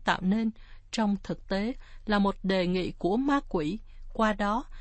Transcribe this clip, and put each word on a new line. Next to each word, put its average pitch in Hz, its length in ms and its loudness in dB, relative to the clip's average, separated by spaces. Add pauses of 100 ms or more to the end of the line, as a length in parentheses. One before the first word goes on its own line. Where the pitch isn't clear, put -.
tạo - 180 2
nên, 220 280 2 (420)
trong 202 300 2
thực - 260 -6
tế, 208 260 0 (320)
là 208 120 4
một 202 240 4
đề 185 240 2
nghị 180 320 0
của 185 180 2
ma 277 320 2
quỷ. 175 300 0 (340)
Qua 220 200 2
đó, 208 320 0 (160)